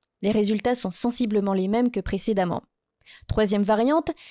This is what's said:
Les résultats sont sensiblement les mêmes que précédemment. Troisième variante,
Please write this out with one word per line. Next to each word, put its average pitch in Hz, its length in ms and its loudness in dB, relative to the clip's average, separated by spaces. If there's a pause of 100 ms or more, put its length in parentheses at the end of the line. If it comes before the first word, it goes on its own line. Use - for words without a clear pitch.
(240)
Les 202 80 0
résultats 214 420 2
sont 202 180 -4
sensiblement 208 640 -2
les 190 140 0
mêmes 240 240 0
que 208 80 -4
précédemment. 185 640 -2 (640)
Troisième 208 360 2
variante, 247 480 2 (200)